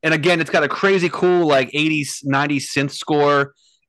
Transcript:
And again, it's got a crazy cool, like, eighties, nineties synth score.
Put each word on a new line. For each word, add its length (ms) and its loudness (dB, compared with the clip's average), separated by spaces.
And 100 2
again, 260 2
it's 120 -4
got 100 2
a 60 0
crazy 420 0
cool, 380 2
like, 260 2
eighties, 500 -2
nineties 480 -2
synth 200 -2
score. 640 0